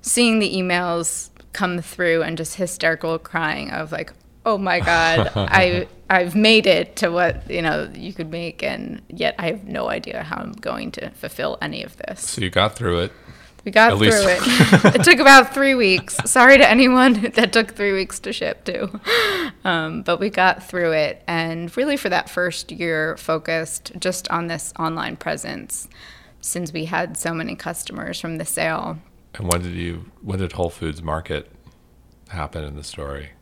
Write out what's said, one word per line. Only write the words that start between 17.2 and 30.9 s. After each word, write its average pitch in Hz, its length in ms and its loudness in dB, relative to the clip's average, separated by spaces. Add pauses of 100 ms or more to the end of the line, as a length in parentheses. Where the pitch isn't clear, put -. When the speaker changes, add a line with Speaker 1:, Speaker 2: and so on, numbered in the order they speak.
Speaker 1:
<laughs> - 20 -20
that 220 180 2
took 226 240 2
three 202 180 0
weeks 190 260 -4
to 196 120 -8
ship - 340 -6
to. 190 340 -6 (640)
Um, 160 400 -2
but 170 160 0
we 196 100 -2
got 185 320 2
through 175 300 -2
it, 156 360 -2
and 165 480 -4
really 277 220 0
for 202 120 -4
that 180 200 -2
first 175 420 -6
year 160 460 -4
focused 160 840 -6
just 180 300 -6
on 170 160 -4
this 165 320 -10
online 160 400 -6
presence - 680 -10 (520)
since 175 320 -8
we 160 140 -8
had 170 320 -6
so 165 160 -6
many 160 220 -8
customers - 680 -10
from 165 160 -8
the 160 80 -8
sale. 160 540 -6 (340)
Speaker 2:
And 98 180 -8
when 87 120 -2
did 87 100 -8
you, 85 380 -10 (100)
when 98 160 -6
did 92 140 -4
Whole 87 180 -4
Foods 80 320 -8